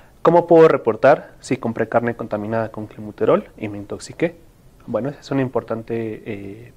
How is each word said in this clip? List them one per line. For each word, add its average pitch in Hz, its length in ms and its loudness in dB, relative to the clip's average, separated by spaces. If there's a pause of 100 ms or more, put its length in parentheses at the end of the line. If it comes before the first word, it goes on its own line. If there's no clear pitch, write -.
(220)
¿Cómo 170 260 4
puedo 165 200 8
reportar 135 720 2
si - 180 -4
compré 113 320 -4
carne 117 260 0
contaminada 110 560 -6
con 107 160 -12
clenbuterol 110 680 -2
y 107 100 -8
me 104 100 -12
intoxiqué? 107 600 -8 (480)
Bueno, 120 240 -6
esa 151 100 -12
es - 120 -14
una 139 100 -2
importante, 113 840 -6
eh, 104 520 -14